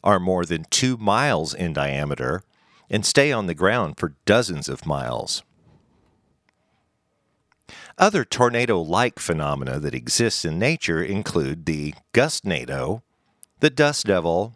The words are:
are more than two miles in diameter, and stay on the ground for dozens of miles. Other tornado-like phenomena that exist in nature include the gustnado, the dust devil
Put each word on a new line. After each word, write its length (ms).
are 160
more 260
than 240
two 280
miles 560
in 180
diameter, 720
and 160
stay 260
on 160
the 60
ground 440
for 180
dozens 420
of 180
miles. 580
Other 280
tornado-like 920
phenomena 600
that 140
exist 500
in 140
nature 460
include 640
the 280
gustnado, 920
the 100
dust 380
devil 480